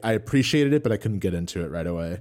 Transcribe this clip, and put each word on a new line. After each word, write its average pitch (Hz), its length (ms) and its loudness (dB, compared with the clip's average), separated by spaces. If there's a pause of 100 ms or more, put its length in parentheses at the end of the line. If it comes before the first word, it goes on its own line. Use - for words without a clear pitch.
I 113 100 2
appreciated 143 580 2
it, 147 120 4
but 113 80 2
I 104 60 0
couldn't 107 200 -2
get 92 160 -2
into 87 300 -4
it 76 80 -6
right 82 160 -4
away. 85 340 -4